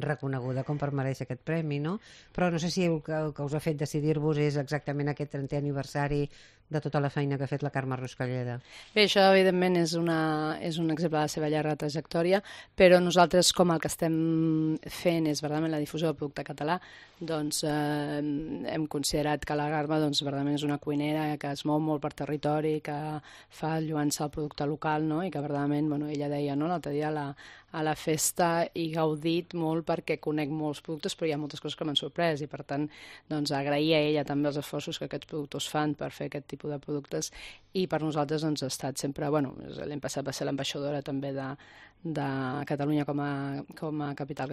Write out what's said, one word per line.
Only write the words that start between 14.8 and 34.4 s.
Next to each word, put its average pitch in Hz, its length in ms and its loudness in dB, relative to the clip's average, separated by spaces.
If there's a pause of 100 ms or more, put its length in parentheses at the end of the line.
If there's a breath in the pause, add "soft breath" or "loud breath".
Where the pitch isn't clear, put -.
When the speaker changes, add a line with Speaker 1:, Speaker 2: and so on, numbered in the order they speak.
Speaker 2:
fent 165 400 2
és 147 140 -2
verdaderament 156 320 0
la 151 60 0
difusió 160 280 -2
del 147 80 -4
producte 147 280 -6
català, 156 340 -2 (400 loud breath)
doncs, 151 440 -4
eh, 147 540 -2 (560)
hem 156 160 -2
considerat 147 560 -2
que 151 100 -2
la 147 140 -2
Carme, 156 320 0
doncs, 147 220 0
verdaderament 143 340 0
és 147 80 -2
una 147 160 -2
cuinera 151 460 0 (100)
que 143 160 -4
es - 140 -8
mou 151 120 4
molt 156 220 0
per 151 160 -2
territori, 151 680 0
que 147 120 -6 (640 loud breath)
fa 160 200 0
lloança 151 440 0
al 147 100 -6
producte 151 320 -4
local, 156 400 0
no? 156 160 0
I 190 80 -2
que 147 100 -4
verdaderament, 147 480 0
bueno, 147 220 -2
ella 147 180 -2
deia, 143 280 0
no?, 147 100 0
l'altre 170 260 -2
dia 151 160 0
a 156 60 -2
la, 147 140 -4 (480 loud breath)
a 156 60 -2
la 156 120 2
festa, 165 800 2
"he 165 160 -2
gaudit 160 640 0
molt 160 320 0
perquè 165 320 -2
conec 151 320 0
molts 151 300 -2
productes, 160 340 -6
però 165 140 -2
hi 151 40 2
ha 143 60 -2
moltes 147 220 -8
coses 151 160 -8
que - 80 -4
m'han 147 120 -2
sorprès", 160 460 0
i, 151 40 -6
per - 180 -10
tant, 147 240 -2 (400 loud breath)
doncs, 151 240 -2
agrair 147 420 4
a 156 60 6
ella 151 240 4
també 143 240 0